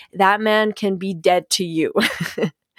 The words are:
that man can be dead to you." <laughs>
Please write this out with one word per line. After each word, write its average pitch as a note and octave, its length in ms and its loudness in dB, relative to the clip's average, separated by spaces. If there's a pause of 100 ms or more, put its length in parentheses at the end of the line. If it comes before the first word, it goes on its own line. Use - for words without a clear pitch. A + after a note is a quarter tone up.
(140)
that G3 280 2
man G#3+ 320 2
can G3 240 -2
be F#3+ 180 -6
dead F3+ 360 2
to F#3 140 -2
you." D#3+ 320 -2
<laughs> A3 60 2 (760)